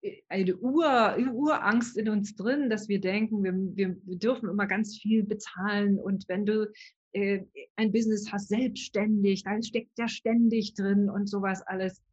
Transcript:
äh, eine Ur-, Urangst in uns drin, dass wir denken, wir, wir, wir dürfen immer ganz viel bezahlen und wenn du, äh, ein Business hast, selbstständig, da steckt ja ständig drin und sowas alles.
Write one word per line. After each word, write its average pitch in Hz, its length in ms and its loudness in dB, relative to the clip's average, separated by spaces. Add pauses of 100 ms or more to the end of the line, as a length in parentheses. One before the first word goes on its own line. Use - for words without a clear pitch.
äh, - 260 -10
eine 185 300 0
Ur-, 262 580 4 (180)
Urangst 233 640 2
in 214 100 0
uns 208 280 0
drin, 262 340 0
dass 214 180 -4
wir 196 120 0
denken, 208 440 0
wir, 185 100 0
wir, 185 500 -2
wir 180 140 -10
dürfen 226 320 -2
immer 202 160 0
ganz 202 340 -2
viel 220 240 2
bezahlen 208 760 -2
und 196 280 -4
wenn 196 180 -2
du, 214 260 0 (400)
äh, 196 300 0 (340)
ein 220 160 2
Business 214 400 0
hast, 202 160 -6
selbstständig, 208 960 0
da 208 180 -2
steckt 233 360 -6
ja 233 100 -2
ständig 226 680 2
drin 202 360 2
und 202 180 -2
sowas 190 380 -2
alles. 190 360 -6 (100)